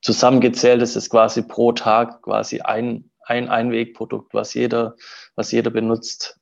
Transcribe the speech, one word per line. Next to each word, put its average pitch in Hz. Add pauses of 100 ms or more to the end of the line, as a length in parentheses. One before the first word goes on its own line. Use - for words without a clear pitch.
zusammengezählt 123
ist, -
ist -
quasi 113
pro 117
Tag 117
quasi 107
ein, 117 (140)
ein 120
Einwegprodukt, 117
was 107
jeder, 117 (400)
was -
jeder 117
benutzt. 113